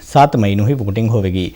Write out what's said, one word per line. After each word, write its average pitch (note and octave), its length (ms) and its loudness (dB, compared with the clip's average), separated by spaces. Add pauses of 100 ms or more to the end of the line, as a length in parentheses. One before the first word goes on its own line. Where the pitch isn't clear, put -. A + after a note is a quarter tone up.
(120)
ਸੱਤ D3 240 4
ਮਈ G2+ 180 2
ਨੂੰ G#2 140 0
ਹੀ C#3+ 60 0
VOTING A2+ 340 -2
ਹੋਵੇਗੀ। F#2+ 480 -2